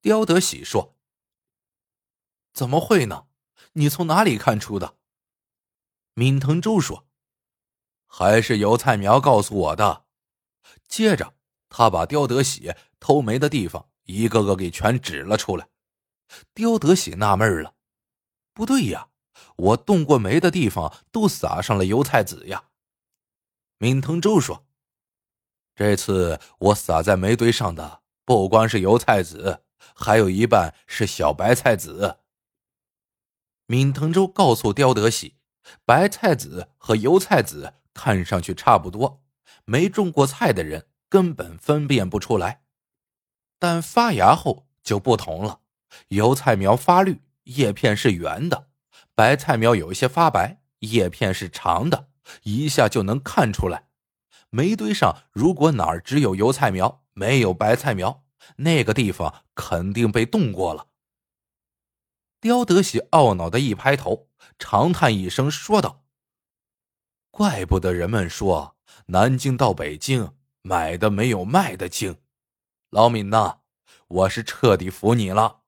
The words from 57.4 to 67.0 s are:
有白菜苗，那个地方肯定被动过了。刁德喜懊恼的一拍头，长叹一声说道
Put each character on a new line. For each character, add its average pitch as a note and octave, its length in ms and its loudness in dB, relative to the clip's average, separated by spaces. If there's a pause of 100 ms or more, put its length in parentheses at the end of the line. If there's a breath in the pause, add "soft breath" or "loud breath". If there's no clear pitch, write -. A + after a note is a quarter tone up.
有 F#2+ 140 2
白 A2 220 0
菜 C3 180 -4
苗， G2 300 -6 (320 soft breath)
那 D3+ 260 0
个 G#2+ 100 0
地 G#2+ 200 0
方 - 320 -8 (100)
肯 F2+ 400 -6
定 A2+ 160 0
被 A2+ 160 -2
动 D3+ 260 -2
过 F2 220 -4
了。 - 140 -18 (1500)
刁 A#3+ 240 2
德 F#3 180 4
喜 - 160 -2 (140)
懊 C3 220 4
恼 E2+ 140 -4
的 G#2+ 120 0
一 C3+ 120 -2
拍 C3+ 240 0
头， - 320 -6 (300 soft breath)
长 B2+ 340 2
叹 C3 240 2
一 F#2 140 -4
声 C3+ 180 -2
说 G3+ 320 -2
道 - 240 -6 (1300)